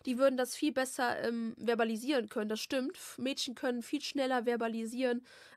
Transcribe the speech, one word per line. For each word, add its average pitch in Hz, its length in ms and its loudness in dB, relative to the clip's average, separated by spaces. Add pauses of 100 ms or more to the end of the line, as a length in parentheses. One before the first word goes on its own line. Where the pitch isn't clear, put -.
Die 247 120 0
würden 269 180 6
das 247 200 -2
viel 302 160 2
besser, 262 500 0
ähm, 233 360 -2
verbalisieren 226 680 2
können, 214 200 -2
das 220 120 -2
stimmt. 269 360 -2
F-, - 220 -14
Mädchen 254 360 -2
können 247 280 -2
viel 285 200 -4
schneller 254 420 0
verbalisieren, 240 800 0 (320)